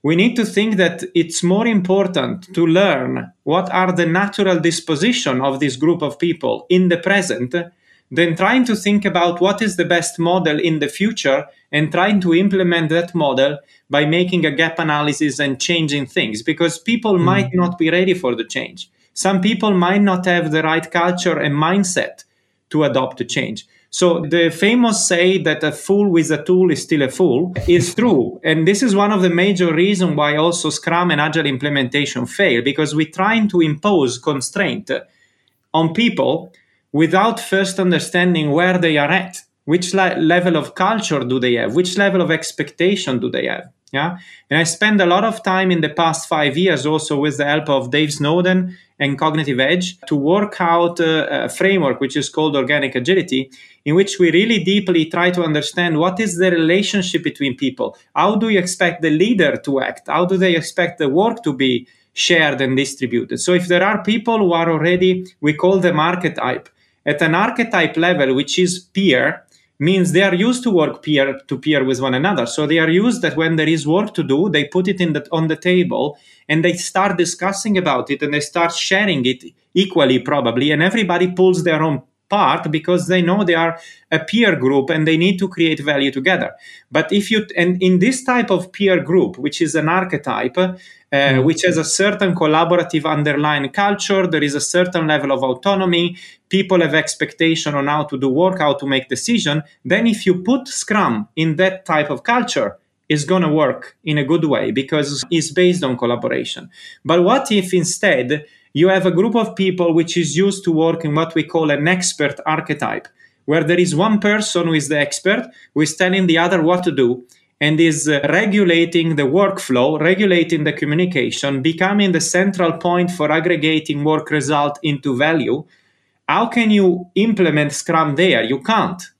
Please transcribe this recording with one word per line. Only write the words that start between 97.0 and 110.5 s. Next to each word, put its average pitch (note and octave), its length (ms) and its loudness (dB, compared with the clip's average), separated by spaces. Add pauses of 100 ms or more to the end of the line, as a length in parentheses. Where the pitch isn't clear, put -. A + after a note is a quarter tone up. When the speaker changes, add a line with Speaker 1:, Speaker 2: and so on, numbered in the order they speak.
Speaker 1:
on C#3 100 -2
how D3 160 -2
to C#3+ 160 -6
do C3+ 100 0
work, F3+ 300 2
how D3+ 160 0
to C#3 100 -8
make C3+ 240 -2
decision, D3+ 540 -2 (220)
then G#3+ 240 2
if - 180 0
you F3+ 160 4
put C4 240 0
Scrum C3 720 -2
in D#3+ 180 0
that F#3 320 0
type D3+ 240 0
of C3 140 -6
culture, F#3+ 540 -2 (300)
it's D3+ 140 0
gonna E3+ 300 0
work D3 520 -2
in D3+ 140 -2
a C#3 60 -2
good D#3+ 200 0
way A2 280 0
because C#3 580 -4
it's D#3+ 220 -2
based F3+ 320 2
on C3 120 -2
collaboration. A#2+ 720 -4 (360)
But F3 180 2
what A3 300 2
if F#3 200 0
instead D3+ 720 0 (260)
you E3+ 160 4
have F#3 180 2
a F3 60 2
group G3+ 240 0
of A3 180 -2
people F3+ 400 0
which E3+ 220 0
is D#3 200 -2
used G3 280 0